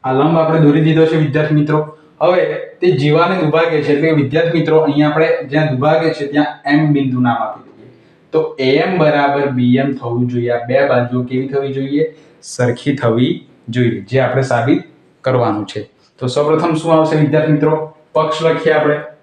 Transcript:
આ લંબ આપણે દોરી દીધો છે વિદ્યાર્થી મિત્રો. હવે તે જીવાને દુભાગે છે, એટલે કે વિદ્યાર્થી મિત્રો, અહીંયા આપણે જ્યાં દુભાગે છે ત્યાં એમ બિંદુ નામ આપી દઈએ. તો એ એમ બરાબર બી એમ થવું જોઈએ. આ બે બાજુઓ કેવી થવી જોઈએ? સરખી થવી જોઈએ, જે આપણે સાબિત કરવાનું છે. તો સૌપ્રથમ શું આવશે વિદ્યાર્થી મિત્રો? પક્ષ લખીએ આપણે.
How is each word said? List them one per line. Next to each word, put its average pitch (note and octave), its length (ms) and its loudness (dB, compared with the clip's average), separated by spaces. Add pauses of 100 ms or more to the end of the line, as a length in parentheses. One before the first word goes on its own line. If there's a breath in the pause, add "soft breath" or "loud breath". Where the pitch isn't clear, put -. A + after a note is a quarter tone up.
આ C3 80 -2
લંબ D#3 260 2
આપણે D#3+ 220 2
દોરી D3 240 4
દીધો D#3+ 220 4
છે D#3+ 140 0
વિદ્યાર્થી D3+ 380 0
મિત્રો. D3+ 200 0 (420 loud breath)
હવે F3 220 2 (380)
તે F3+ 80 2 (140)
જીવાને E3 420 2
દુભાગે D#3+ 380 2
છે, D3 100 0
એટલે D3+ 160 2
કે D3+ 80 2
વિદ્યાર્થી D#3+ 420 0
મિત્રો, D#3 220 2
અહીંયા D3 300 2
આપણે D#3+ 180 0 (240)
જ્યાં D3+ 220 0
દુભાગે D#3 440 2
છે C#3+ 140 -6
ત્યાં D3 280 -2 (120)
એમ D3+ 200 2
બિંદુ B2+ 280 0
નામ A#2+ 240 0
આપી G#2+ 180 -10
દઈએ. - 260 -20 (440 soft breath)
તો D#3 100 0 (160)
એ C3 100 0 (140)
એમ F#3 160 -2
બરાબર C#3+ 580 2
બી B2 280 4
એમ C#3 180 -4
થવું A#2+ 260 -2
જોઈએ. A#2+ 220 -4
આ A#2+ 180 -4
બે C#3 200 2
બાજુઓ B2 360 0
કેવી C3 240 -4
થવી C#3 300 -4
જોઈએ? C#3+ 260 -2 (380 loud breath)
સરખી B2 540 -4
થવી B2 360 0 (360)
જોઈએ, A2+ 420 -2
જે C3 100 0
આપણે B2+ 220 0
સાબિત B2+ 420 0 (400)
કરવાનું A2 420 -2
છે. - 200 -10 (320 soft breath)
તો B2+ 100 -4
સૌપ્રથમ D#3 460 0
શું D#3+ 240 0
આવશે D#3 180 2
વિદ્યાર્થી D3 400 2
મિત્રો? D#3 180 2 (380)
પક્ષ D#3 300 -2
લખીએ D#3 320 0
આપણે. D3 260 0 (220)